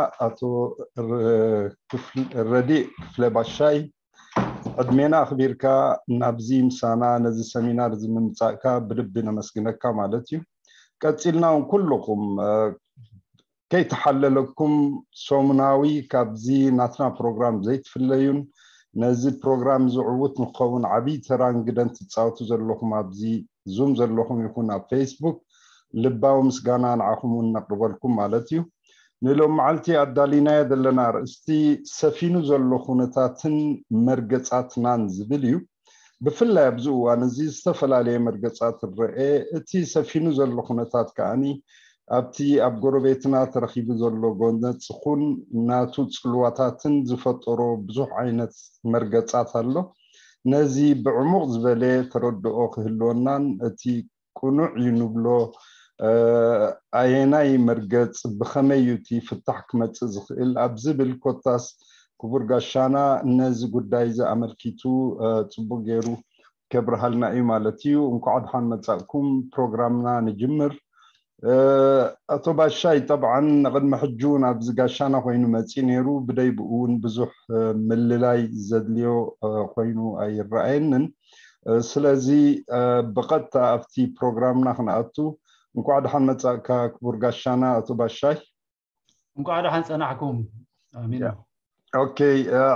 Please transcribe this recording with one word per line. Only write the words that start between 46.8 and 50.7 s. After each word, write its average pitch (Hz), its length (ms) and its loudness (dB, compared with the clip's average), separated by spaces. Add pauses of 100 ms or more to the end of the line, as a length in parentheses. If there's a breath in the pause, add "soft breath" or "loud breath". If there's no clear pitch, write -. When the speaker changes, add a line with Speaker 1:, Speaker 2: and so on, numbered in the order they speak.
Speaker 1:
ዝፈጠሮ 123 560 -2 (180)
ብዙሕ 107 360 -6
ዓይነት 117 400 -2 (300)
መርገጻት 117 680 0
ኣሎ። 123 200 -2 (680 soft breath)
ነዚ 139 300 2 (220)